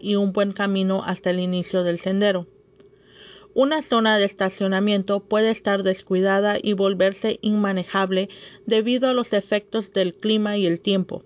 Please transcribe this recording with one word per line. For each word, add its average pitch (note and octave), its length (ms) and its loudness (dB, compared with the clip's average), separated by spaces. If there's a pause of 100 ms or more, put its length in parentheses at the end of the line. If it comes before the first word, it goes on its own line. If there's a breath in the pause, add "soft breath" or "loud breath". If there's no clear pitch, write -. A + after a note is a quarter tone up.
y G3+ 140 -2
un G3 180 0
buen G3+ 200 0
camino F#3+ 520 0
hasta F#3 240 -2
el F3+ 100 0
inicio F3+ 440 -2
del E3+ 160 0
sendero. F#3+ 480 0 (1080 loud breath)
Una C#4+ 300 2
zona A3 340 2
de G3+ 80 4
estacionamiento G3 960 0
puede G#3+ 320 0
estar G3+ 320 -2
descuidada G3 760 0
y G#3 140 -2
volverse G3 680 0
inmanejable G3 840 0 (380 loud breath)
debido A#3 420 2
a B3+ 60 2
los B3 180 -2
efectos G#3 640 -2
del F#3 220 0
clima G#3+ 420 0
y G3 80 0
el E3+ 160 0
tiempo, F#3+ 440 -2